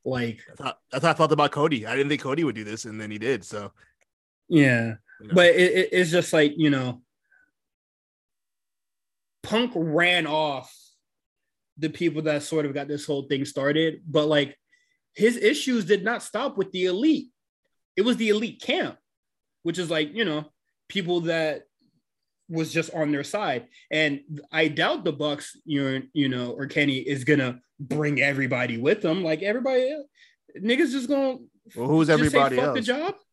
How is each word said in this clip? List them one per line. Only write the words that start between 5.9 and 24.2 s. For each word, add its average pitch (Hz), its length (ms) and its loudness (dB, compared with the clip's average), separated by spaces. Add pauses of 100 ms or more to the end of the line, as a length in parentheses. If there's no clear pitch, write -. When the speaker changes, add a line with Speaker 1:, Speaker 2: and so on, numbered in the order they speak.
Speaker 1:
it's 180 180 2
just 175 220 2
like, 147 240 4
you 151 140 4
know, 131 320 -2 (2500)
Punk 240 320 -2
ran 170 520 2
off 147 460 -2 (1040)
the 151 100 -4
people 156 340 -2
that 147 200 0
sort 151 240 -2
of 135 80 -6
got 143 140 -6
this 143 180 -6
whole 139 220 -4
thing 139 160 0
started, 151 600 0
but, 151 200 2
like, 147 300 2 (580)
his 233 220 2
issues 247 480 2
did 190 200 2
not 226 180 -2
stop 240 340 -6
with 190 160 -4
the 180 140 -2
Elite. 233 440 0 (680)
It 185 60 2
was 233 140 2
the 220 140 -2
Elite 208 300 -2
camp, 247 380 -2 (640)
which 165 160 -4
is, 170 120 -4
like, 156 240 -2
you 226 100 0
know, 151 280 -4 (360)
people 175 340 -2
that 160 400 -2 (840)
was 160 240 -4
just 160 220 -2
on 156 160 -2
their 143 140 -2
side. 165 420 -4 (240)
And 151 300 0 (320)